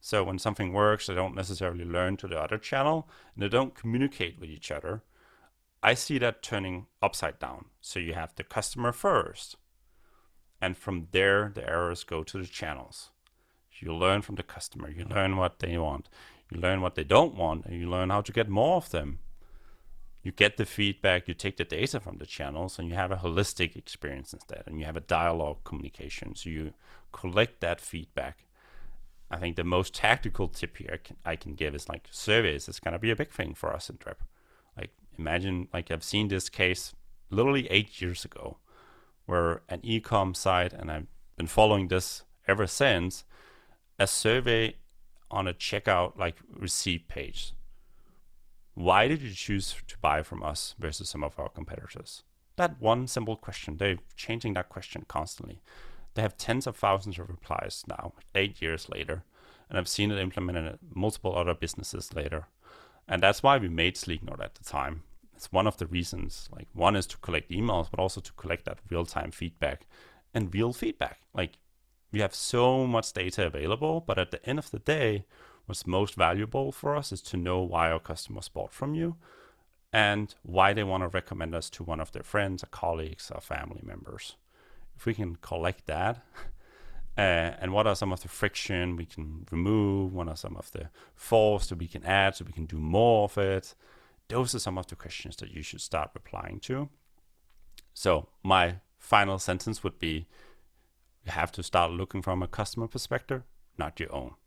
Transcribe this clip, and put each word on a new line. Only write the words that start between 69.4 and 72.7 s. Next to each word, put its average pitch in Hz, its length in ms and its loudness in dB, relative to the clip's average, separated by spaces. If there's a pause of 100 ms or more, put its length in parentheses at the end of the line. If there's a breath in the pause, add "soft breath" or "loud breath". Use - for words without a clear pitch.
and 101 180 -2
real 113 200 2
feedback. - 480 -4 (140)
Like, - 240 -4 (520)
we 104 100 0
have 101 140 0
so 127 520 4